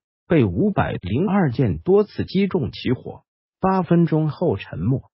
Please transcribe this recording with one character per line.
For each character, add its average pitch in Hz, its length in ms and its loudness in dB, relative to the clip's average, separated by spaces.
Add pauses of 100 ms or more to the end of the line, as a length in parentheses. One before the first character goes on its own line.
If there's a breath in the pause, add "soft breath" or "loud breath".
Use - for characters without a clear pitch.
(280)
被 156 160 4
五 107 280 0
百 - 300 -2
零 123 280 -2
二 185 220 2
件 101 280 -2
多 202 240 4
次 104 220 -8
击 196 220 0
中 151 240 -4
起 - 200 -6
火， - 300 -6 (400)
八 190 200 2
分 170 240 4
钟 156 240 0
后 139 280 -2
沉 - 220 -14
没。 120 340 -2